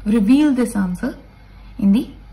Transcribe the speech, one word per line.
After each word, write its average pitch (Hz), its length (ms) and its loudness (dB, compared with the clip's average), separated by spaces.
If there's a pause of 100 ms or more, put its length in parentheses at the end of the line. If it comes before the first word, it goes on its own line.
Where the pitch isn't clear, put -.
reveal 240 480 2
this 233 240 -2
answer 196 420 -4 (600)
in 196 120 2
the 240 200 0 (220)